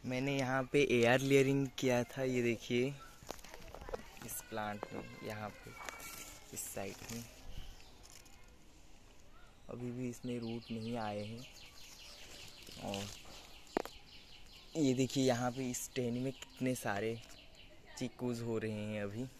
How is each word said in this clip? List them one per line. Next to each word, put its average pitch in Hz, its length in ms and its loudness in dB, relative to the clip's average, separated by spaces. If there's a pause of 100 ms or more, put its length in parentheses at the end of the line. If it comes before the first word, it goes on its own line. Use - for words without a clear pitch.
मैंने 135 320 2
यहाँ 131 260 2
पे 143 180 6
air 120 380 8
layering 135 480 8 (100)
किया 123 260 6
था, - 180 -4
ये 127 200 4
देखिए 120 520 4 (1300)
इस - 240 -8
plant 104 420 -4
में, 117 340 -8
यहाँ 107 220 -6
पे - 220 -12 (840)
इस 110 60 -6
site 98 340 -6 (180)
में 117 120 -6 (2500)
अभी 123 220 -4
भी 123 160 -2
इसमें 120 300 -4
root 117 340 -4
नहीं 113 240 -2
आए 104 280 -2
हैं। 117 220 -8 (1400)
और 101 220 -2 (1700)
ये 135 180 6
देखिए, 131 300 4
यहाँ 123 260 4
पे 127 200 -2
इस - 240 -6
टहनी 123 260 2
में 131 120 0
कितने - 420 -2
सारे 113 460 0 (800)
chicos 123 420 -2
हो 117 180 0
रहे 110 140 0
हैं 107 300 0
अभी। 104 240 -2 (140)